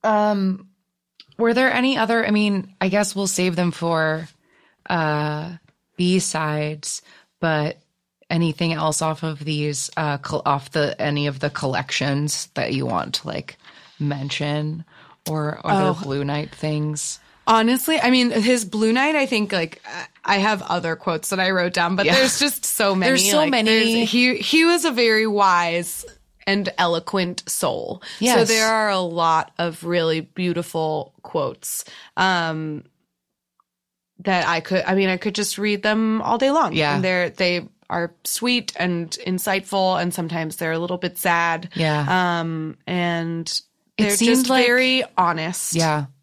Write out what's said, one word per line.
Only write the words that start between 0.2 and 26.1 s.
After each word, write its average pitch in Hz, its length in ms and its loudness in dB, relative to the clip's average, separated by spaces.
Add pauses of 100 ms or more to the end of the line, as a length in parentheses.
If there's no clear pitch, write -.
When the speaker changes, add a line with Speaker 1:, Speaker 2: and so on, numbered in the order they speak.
Speaker 1:
were 226 160 2
there 254 180 2
any 254 240 2
other, 226 300 0
I 214 40 -2
mean, 208 500 0
I 185 80 2
guess 202 260 0
we'll 196 120 -2
save 180 300 0
them 175 160 0
for, 160 560 -2 (600)
uh, 151 640 -2 (460)
B-sides, 156 1040 0 (380)
but 151 380 0 (520)
anything 165 420 0
else 156 300 -2
off 156 200 -2
of 151 220 -6
these, 147 520 -4
uh, 147 220 -2
col-, 147 280 -4
off 139 240 0
the, 147 300 0
any 147 260 0
of 135 140 -4
the 147 100 -2
collections 139 1040 -2
that - 180 -2
you 135 140 -2
want - 300 -2
to, - 120 -6
like, - 280 -8 (420)
mention 147 840 -4 (440)
or 151 360 -4
other 190 340 2
Speaker 2:
Oh. 190 40 -12
Speaker 1:
Blue 139 220 -2
Night 147 300 -4
things? 151 640 -4 (280)
Speaker 2:
Honestly, 247 540 4
I 240 100 4
mean, 247 200 4
his 226 340 2
Blue 220 280 0
Night, 285 240 2
I 269 100 2
think, 208 260 -2
like, 165 300 -4 (420)
I 202 140 2
have 202 240 0
other 165 340 -2
quotes 160 340 -4
that 185 100 -2
I 185 100 2
wrote 180 220 0
down, 175 240 2
but 202 100 2
Speaker 1:
Yeah. - 80 4
Speaker 2:
there's 262 240 4
just 285 260 -2
so 202 300 0
many. 185 160 2
Speaker 1:
There's 269 200 2
so 302 80 4
Speaker 2:
Like, 302 120 2
Speaker 1:
many. 220 440 4
Speaker 2:
there's, 226 160 0
he, 247 260 4
he - 280 2
was 339 200 4
a 320 80 2
very 220 340 4
wise 175 760 2 (420)